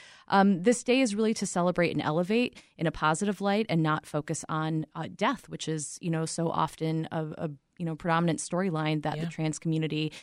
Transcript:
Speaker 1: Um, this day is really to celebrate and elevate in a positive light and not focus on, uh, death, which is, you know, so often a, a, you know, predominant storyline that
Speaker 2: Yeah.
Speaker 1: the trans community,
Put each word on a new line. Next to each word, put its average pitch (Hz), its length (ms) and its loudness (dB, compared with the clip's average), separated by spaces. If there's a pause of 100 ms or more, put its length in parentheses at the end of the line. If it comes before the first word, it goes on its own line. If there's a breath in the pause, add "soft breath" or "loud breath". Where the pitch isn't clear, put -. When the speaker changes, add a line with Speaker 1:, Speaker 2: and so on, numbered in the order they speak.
(280 loud breath)
Speaker 1:
Um, 196 360 6
this 240 200 4
day 247 160 2
is 220 160 2
really 220 200 2
to 202 100 -4
celebrate 175 460 2
and - 100 0
elevate 180 600 0 (160 soft breath)
in 170 80 -2
a 156 60 2
positive 165 480 0
light 202 300 2
and 165 120 2
not 156 240 0
focus - 440 -4
on, 156 360 -2 (100)
uh, 165 200 -6
death, 233 320 0
which 160 220 -8
is, 156 320 -6
you 175 100 -2
know, 160 140 0
so 165 240 -2
often 160 600 -2
a, 160 160 -4 (120)
a, 165 120 -6 (280)
you 170 80 -6
know, 160 100 -4
predominant 165 440 2
storyline 156 640 0
that 151 120 -2
Speaker 2:
Yeah. 156 80 -4
Speaker 1:
the 170 80 -4
trans 156 280 -2
community, 156 520 0 (120)